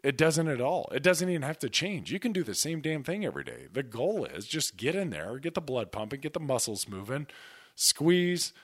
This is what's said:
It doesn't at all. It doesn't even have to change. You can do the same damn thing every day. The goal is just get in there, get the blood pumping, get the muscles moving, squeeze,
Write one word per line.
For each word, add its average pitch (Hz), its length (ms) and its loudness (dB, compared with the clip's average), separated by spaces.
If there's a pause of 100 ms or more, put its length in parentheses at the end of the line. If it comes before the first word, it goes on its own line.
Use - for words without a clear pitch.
It 135 160 2
doesn't 160 300 4
at 127 120 0
all. 151 320 0
It 151 120 0
doesn't 180 240 6
even 165 140 0
have 151 180 -4
to 123 100 -2
change. 165 400 -2
You 165 80 -2
can 226 140 0
do 180 100 0
the 147 100 -2
same 160 280 0
damn 151 240 -2
thing 202 200 -2
every 135 200 -2
day. - 280 -12
The 135 120 -2
goal 127 400 0
is 101 240 -8
just 156 280 -2
get 135 200 0
in 185 140 -2
there, 95 280 -6
get 165 160 -6
the 180 60 0
blood 127 320 -2
pumping, 107 260 -6
get 147 140 -6
the 165 80 -4
muscles 120 480 0
moving, 104 400 -6 (480)
squeeze, 175 760 4 (100)